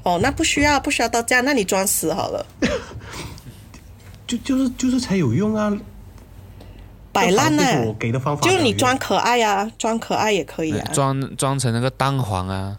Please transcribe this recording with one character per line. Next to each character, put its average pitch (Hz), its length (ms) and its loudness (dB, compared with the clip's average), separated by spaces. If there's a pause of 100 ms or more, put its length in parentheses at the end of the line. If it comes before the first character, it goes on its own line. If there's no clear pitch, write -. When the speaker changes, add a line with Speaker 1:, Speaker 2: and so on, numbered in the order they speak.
Speaker 1:
哦， 175 180 2
那 233 100 2
不 330 120 -2
需 302 200 2
要， 294 180 4
不 294 100 -4
需 277 120 0
要 226 60 2
到 233 140 0
这 233 140 2
样， 247 80 4
那 277 80 2
你 247 100 2
装 196 240 0
死 - 260 0
好 - 180 -2
了。 - 160 -6 (140)
Speaker 2:
<laughs> - 1700 -8
就， 247 120 -4
就 262 200 -2
是， 262 120 2
就 254 200 -2
是 254 80 2
才 196 180 0
有 139 160 2
用 208 220 2
啊。 214 180 0 (1400)
Speaker 1:
摆 185 180 4
烂 240 160 4 (140)
啊。 - 20 4
Speaker 2:
至 - 20 6
少 254 80 4
这 120 100 2
是 113 60 0
我 110 60 -2
给 113 160 -2
的 117 80 0
方 143 180 -2
法 147 60 -8
才 330 60 4
有 370 60 4
用。 349 100 2
Speaker 1:
就 247 40 4
你 196 80 2
装 254 220 2
可 - 180 0
爱 240 260 4
啊， 208 360 2
装 226 220 0
可 - 160 -2
爱 214 160 2
也 180 100 2
可 - 220 -6
以 156 120 0
啊。 - 160 -4
Speaker 3:
装， 135 440 0
装 139 200 0
成 127 160 0
那 117 60 0
个 123 120 0
蛋 135 280 0
黄 98 300 -2
啊。 95 300 -4